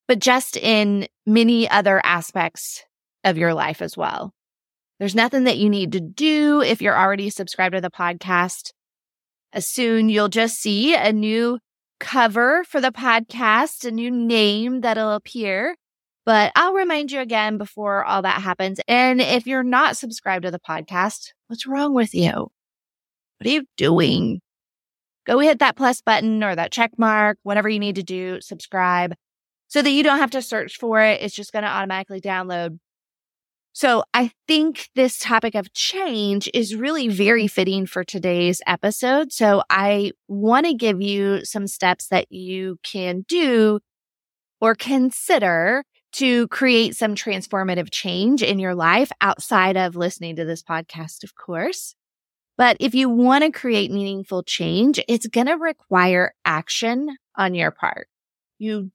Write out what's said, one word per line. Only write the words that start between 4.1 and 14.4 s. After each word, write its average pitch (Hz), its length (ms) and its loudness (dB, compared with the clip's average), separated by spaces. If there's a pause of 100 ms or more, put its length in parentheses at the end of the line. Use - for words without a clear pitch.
There's 196 180 -4
nothing 240 280 2
that 247 140 2
you 208 120 2
need 202 220 -2
to 190 80 -2
do 294 640 2
if 226 200 0
you're 294 160 2
already 202 320 0
subscribed 185 460 -4
to 190 60 -2
the 175 100 -6
podcast. 175 800 -2 (840)
Uh, - 60 -6
soon 226 500 2
you'll 208 200 2
just 226 300 0
see 220 360 2
a 220 180 2
new 226 460 0 (400)
cover 247 640 2
for 294 180 -4
the 254 100 0
podcast, 233 920 0
a 240 60 -6
new 233 200 -4
name 233 680 0